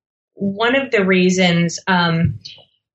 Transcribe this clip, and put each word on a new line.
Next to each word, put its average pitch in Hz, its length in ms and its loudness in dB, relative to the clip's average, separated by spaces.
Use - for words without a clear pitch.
one 208 420 -2
of 269 160 -2
the 202 140 2
reasons, 180 840 2
um, 170 520 0